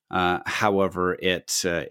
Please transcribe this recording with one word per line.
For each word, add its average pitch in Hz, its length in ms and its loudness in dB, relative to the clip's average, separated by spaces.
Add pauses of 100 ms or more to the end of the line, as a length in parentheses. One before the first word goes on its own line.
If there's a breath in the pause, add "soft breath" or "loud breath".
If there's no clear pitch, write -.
Uh, 90 360 2
however, 95 760 0
it, - 440 -2
uh, 85 240 0